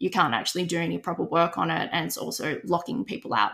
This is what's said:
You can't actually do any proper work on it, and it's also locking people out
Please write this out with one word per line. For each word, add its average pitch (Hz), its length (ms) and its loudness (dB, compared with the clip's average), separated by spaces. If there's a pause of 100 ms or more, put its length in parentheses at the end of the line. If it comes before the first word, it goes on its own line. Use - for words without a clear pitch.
You 185 100 0
can't 180 240 4
actually 180 300 0
do 170 140 0
any 170 200 0
proper 170 240 -4
work 170 340 2
on 170 140 2
it, 165 220 0
and 165 140 0
it's - 100 -4
also - 480 -4
locking - 400 0
people - 280 -6
out 104 220 2